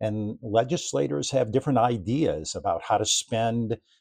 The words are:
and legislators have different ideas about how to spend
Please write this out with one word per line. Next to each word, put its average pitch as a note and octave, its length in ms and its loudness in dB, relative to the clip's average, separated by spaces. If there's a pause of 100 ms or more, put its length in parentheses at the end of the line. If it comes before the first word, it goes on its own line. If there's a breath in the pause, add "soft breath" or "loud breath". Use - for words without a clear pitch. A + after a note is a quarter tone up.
and G#2+ 420 -4
legislators C#3 880 0
have B2 220 0
different C3 260 2
ideas A2+ 800 0
about F2 260 -2
how G#2+ 160 2
to G#2+ 60 0
spend A2+ 720 0 (220 soft breath)